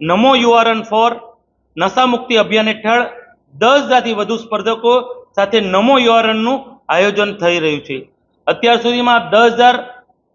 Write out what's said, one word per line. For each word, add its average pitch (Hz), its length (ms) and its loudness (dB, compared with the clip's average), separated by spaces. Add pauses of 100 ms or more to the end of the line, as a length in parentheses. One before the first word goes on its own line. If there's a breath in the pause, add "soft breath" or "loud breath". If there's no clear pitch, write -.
નમો 202 340 2
યુવા 233 280 4
રન 226 180 -2
for 220 400 -2 (560)
નશામુક્તિ 240 600 -2
અભિયાન 214 300 0
હેઠળ 220 440 -2 (440)
દસ 240 320 2
હજારથી 233 260 0
વધુ 208 240 -4
સ્પર્ધકો 226 1000 -4
સાથે 202 260 0
નમો 208 380 2
યુવા 226 220 2
રનનું 226 680 -4
આયોજન 202 460 0
થઈ 175 240 -2
રહ્યું 156 220 -2
છે. 135 280 -12 (380)
અત્યાર 233 300 0
સુધીમાં 240 540 -2
દસ 233 240 4
હજાર 247 500 0 (300)